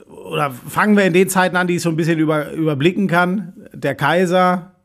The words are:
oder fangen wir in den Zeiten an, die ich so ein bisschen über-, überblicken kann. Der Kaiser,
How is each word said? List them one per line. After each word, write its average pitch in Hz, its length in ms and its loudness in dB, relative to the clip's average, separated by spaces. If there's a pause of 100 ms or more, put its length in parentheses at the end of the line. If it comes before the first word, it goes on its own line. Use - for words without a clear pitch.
(100)
oder 151 400 -6
fangen 170 480 0
wir 196 80 4
in 170 80 0
den 185 160 4
Zeiten 185 260 0
an, 180 100 0
die 175 100 -2
ich 165 60 -4
so 170 60 -2
ein 160 80 -2
bisschen 165 220 0
über-, 156 340 -2
überblicken 160 560 0
kann. 175 460 -2 (180)
Der 139 220 -6
Kaiser, 180 760 0 (140)